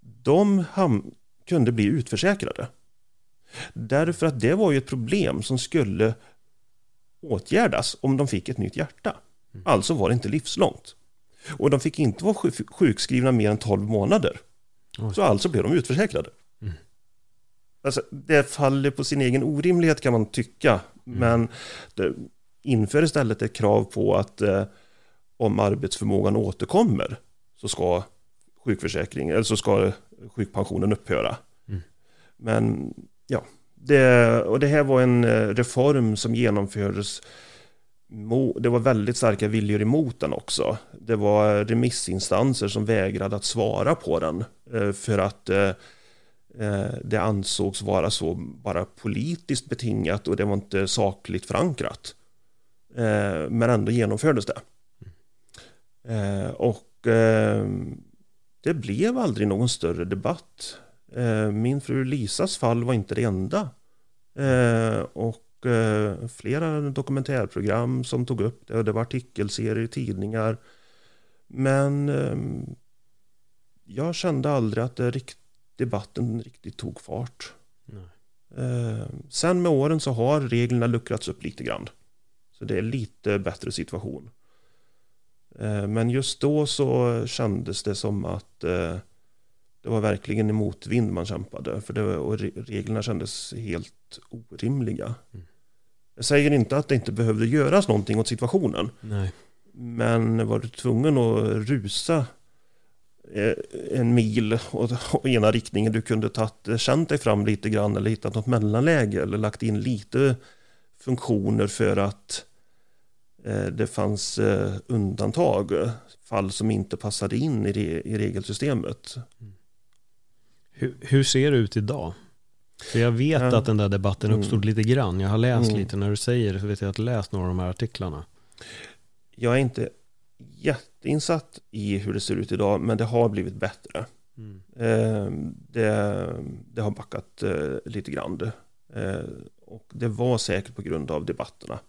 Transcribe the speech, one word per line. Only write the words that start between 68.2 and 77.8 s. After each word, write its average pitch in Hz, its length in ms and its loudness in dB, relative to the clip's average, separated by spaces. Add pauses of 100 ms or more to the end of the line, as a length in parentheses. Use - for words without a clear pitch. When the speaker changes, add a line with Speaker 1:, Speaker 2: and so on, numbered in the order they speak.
Speaker 1:
tog 123 160 -2
upp 120 260 -4
det, 107 100 -4
och 113 80 0
det 107 60 0
var 110 100 0
artikelserier 110 800 -4
i 117 80 -4
tidningar. 110 680 -4 (920)
Men, 139 640 0
ehm, - 640 -4 (1080)
jag 151 320 -6
kände 147 360 0
aldrig 113 320 0
att 123 120 -8
det 123 160 -2
rikt-, 127 260 -10 (380)
debatten 117 640 -4
riktigt - 360 -16
tog - 240 -12
fart. - 520 -10 (320)